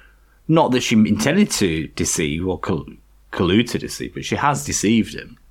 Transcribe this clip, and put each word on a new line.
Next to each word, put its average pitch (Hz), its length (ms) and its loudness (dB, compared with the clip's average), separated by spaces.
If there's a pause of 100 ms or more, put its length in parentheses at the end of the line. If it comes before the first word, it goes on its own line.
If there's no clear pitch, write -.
(480)
not 156 240 4
that 123 120 2
she - 120 0
intended 113 580 4
to 80 360 0
deceive 82 580 -2
or 90 120 -2
col-, - 280 -4 (460)
collude 104 380 2
to - 80 -4
deceive, - 360 -10
but 69 100 -10
she - 120 -4
has 139 280 0
deceived 104 500 0
him. - 220 -14 (140)